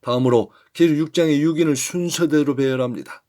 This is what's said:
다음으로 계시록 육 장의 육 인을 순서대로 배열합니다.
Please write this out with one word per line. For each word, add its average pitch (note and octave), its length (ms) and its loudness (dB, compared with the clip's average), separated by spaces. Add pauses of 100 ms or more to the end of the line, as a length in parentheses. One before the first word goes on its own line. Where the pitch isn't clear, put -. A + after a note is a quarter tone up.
다음으로 B2 500 0 (220)
계시록 D#3+ 260 2
육 D#3 140 -4
장의 D#3 280 2
육 D#3+ 180 0
인을 D#3 160 2
순서대로 D#3 800 -2
배열합니다. C3 720 -4